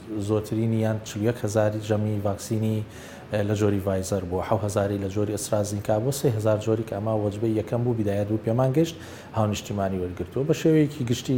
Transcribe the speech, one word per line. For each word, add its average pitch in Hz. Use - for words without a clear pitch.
زۆرترینی 110
یان 110
چل -
و 104
یەک 117
هەزاری 107
ژەمی 107
ڤاکسینی، 110
ئە، 104
لە 107
جۆری 104
ڤایزەر 95
بووە، 90
حەو 110
هەزاری 101
لە 98
جۆری 104
ئەسترازینکا 104
بووە، 135
سێ -
هەزار 107
جۆری 110
کە -
ئەمە 110
وەجبەی 104
یەکەم 120
بوو، 123
بیدایەت 101
بوو 107
پێمان 127
گەشت، 165
هاونیشتیمانی 101
وەرگرتووە. 90
بە 156
شێوەیەکی 151
گشتی 127